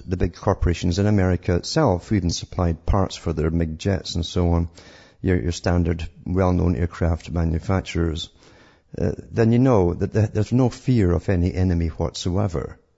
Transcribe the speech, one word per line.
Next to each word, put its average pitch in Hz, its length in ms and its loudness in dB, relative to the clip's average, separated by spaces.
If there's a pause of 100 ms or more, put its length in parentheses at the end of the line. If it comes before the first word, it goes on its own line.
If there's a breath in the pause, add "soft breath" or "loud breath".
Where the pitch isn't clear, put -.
the 90 120 -4
big 92 180 -2
corporations 90 640 0
in 101 80 2
America 92 480 2
itself, 101 540 0
who 110 60 0
even 87 140 0
supplied - 560 -4
parts 98 300 0
for - 180 -6
their 78 180 0
mig 80 280 -2
jets - 360 -4
and 85 100 -2
so 87 260 0
on, 85 180 2 (520 loud breath)
your, 92 200 0
your 82 100 -2
standard 85 560 0 (180)
well-known 90 500 2
aircraft 85 560 -2
manufacturers, 82 1000 -2 (680 loud breath)
uh, 90 140 0 (200)
then 113 200 4
you 120 80 4
know 104 340 4
that 95 200 -4
th-, 107 180 2
there's 104 220 -2
no 123 160 4
fear 113 420 2
of 85 180 0
any 90 240 2
enemy 87 340 2
whatsoever. 85 920 -4 (180)